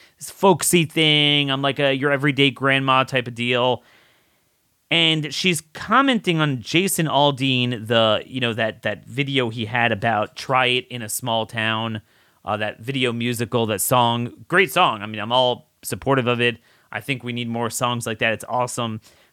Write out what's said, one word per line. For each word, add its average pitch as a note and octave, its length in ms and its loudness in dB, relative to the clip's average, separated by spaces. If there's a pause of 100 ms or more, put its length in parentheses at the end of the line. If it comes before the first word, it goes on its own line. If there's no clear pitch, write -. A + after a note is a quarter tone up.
(160)
this - 140 -16
folksy F3 540 4
thing. D3 640 2
I'm C3+ 100 -2
like C#3 180 0
a C#3 140 2
your C#3 200 0
everyday C#3 380 2
grandma C3+ 540 2
type B2+ 240 -2
of A#2+ 60 -10
deal. A#2+ 480 0 (1080)
And D#3+ 400 0
she's F3 300 0 (100)
commenting A3+ 680 0
on C#3 200 0
Jason E3+ 460 0
Aldean, B2+ 800 0
the, A2 400 2
you B2+ 140 -8
know, A#2+ 140 0
that, A2 280 -4
that G#2 240 -6
video C3 420 -2
he A2+ 180 -6
had A#2 260 0
about G#2+ 420 -2
Try B2+ 320 0
It B2 220 0
in A#2+ 120 -12
a G#2+ 80 -10
Small A2+ 380 -2
Town, A2 560 -4 (420)
uh, G#2+ 120 -4
that G#2 240 -6
video B2+ 320 -2
musical, A#2 540 -2
that G#2 140 -2
song, A#2+ 680 0
great F#3+ 240 2
song. B2+ 300 0
I G#2 40 -8
mean, G#2+ 140 -8
I'm A2 100 -6
all B2 400 2 (120)
supportive C3 440 0
of A#2+ 140 2
it. A#2+ 180 0 (320)
I A2 100 -10
think C3 220 -6
we A#2+ 100 -8
need A#2+ 160 -6
more A#2 220 -4
songs B2 340 -2
like A2+ 140 -4
that. A2+ 140 0
It's G#2 160 -6
awesome. A#2 520 -4 (320)